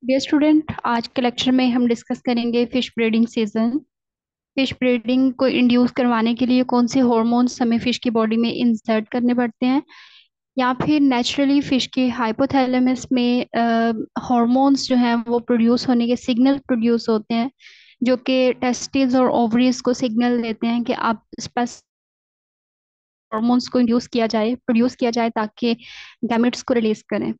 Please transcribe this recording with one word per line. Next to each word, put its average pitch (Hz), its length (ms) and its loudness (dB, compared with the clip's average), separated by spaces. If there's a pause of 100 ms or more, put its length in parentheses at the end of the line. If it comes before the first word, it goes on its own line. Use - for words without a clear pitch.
Dear 262 140 0
student, 302 520 2 (140)
आज 233 220 -2
के - 140 -6
lecture 247 300 -2
में 254 180 2
हम 247 180 0
discuss 233 340 -4
करेंगे 240 440 0
fish 247 320 -4
breeding 226 300 2
season। 226 520 -2 (760)
Fish 269 180 -2
breeding 254 600 0
को 262 140 0
induce 247 440 2
करवाने 233 440 0
के 254 100 -2
लिए 254 180 2
कौन 247 240 0
से 269 120 0
hormones 240 640 2
हमें 233 180 0
fish 240 180 -2
की - 120 -4
body 220 280 0
में 233 160 0
insert 226 560 -2
करने 247 240 0
पड़ते 240 320 -2
हैं, 262 180 0 (760)
या 254 160 0
फिर 294 280 0
naturally 277 600 2
fish 262 260 -2
के 254 200 -2
hypothalamus 254 1040 0
में, 247 340 0 (100)
अ, 233 360 0 (380)
hormones 254 580 2
जो 262 80 0
हैं 240 200 2 (120)
वो 240 120 0
produce 240 480 0
होने 240 200 2
के, 247 80 0
signal 254 420 0
produce 233 520 0
होते 220 240 -2
हैं, 233 180 -2 (520)
जो 247 140 2
कि 254 360 0
testes 254 640 -2
और 254 140 4
ovaries 240 520 2
को 247 120 0
signal 240 480 -2
देते 226 260 -4
हैं 233 160 -2
कि 226 100 -4
आप 220 320 -4 (140)
स्पेस-, - 460 -6 (1500)
hormones 240 340 0
को - 120 0
induce 240 280 0
किया 226 200 -2
जाए, 220 280 -2
produce 247 400 0
किया 240 160 -2
जाए, 233 180 0
ताकि 233 440 -4 (500)
gametes 233 400 0
को - 100 -2
release 220 280 0
करें। 214 380 -4